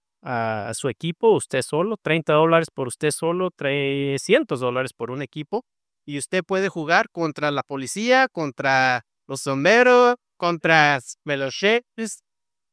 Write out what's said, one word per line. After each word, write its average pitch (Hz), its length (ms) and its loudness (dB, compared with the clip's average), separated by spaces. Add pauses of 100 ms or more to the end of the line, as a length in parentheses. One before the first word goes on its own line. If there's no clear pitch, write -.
(240)
a, 113 460 -4
a 113 40 -8
su - 160 -4
equipo, 175 460 0
usted - 260 -2
solo, 180 400 -4
treinta 160 320 0
dólares 165 400 4
por 131 140 -6
usted 151 240 -4
solo, 175 400 -4
trescientos 139 1080 -2
dólares 127 340 -4
por 120 180 -10
un 135 100 -8
equipo. 151 420 -8 (420)
Y 147 120 -10
usted 180 260 -4
puede 190 240 -2
jugar 170 440 -2
contra 151 400 -4
la 139 100 -4
policía, 226 720 0
contra 131 760 0 (220)
los 135 140 -8
sombreros, 240 760 4 (220)
contra 160 600 4 (240)
los 135 300 -4
sheriffs. 226 680 -2 (500)